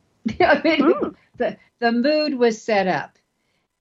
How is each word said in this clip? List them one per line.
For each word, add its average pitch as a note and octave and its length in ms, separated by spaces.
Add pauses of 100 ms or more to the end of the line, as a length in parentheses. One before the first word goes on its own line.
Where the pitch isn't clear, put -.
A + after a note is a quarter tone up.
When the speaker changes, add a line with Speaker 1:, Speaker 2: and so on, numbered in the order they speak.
(140)
Speaker 1:
<laughs> - 260
I E4+ 220
mean, D#4 180
Speaker 2:
Mm. F4+ 340 (240)
Speaker 1:
the, A3 180 (240)
the A#3 120
mood D4 420
was A#3+ 280
set G3 240
up. D#3 320 (640)